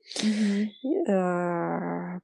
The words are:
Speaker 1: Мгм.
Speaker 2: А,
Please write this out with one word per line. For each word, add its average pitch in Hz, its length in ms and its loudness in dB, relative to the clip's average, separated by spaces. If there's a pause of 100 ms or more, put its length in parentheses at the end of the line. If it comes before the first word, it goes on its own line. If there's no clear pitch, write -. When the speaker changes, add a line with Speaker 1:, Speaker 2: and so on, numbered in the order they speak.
(220)
Speaker 1:
Мгм. 214 880 0
Speaker 2:
А, 175 1120 0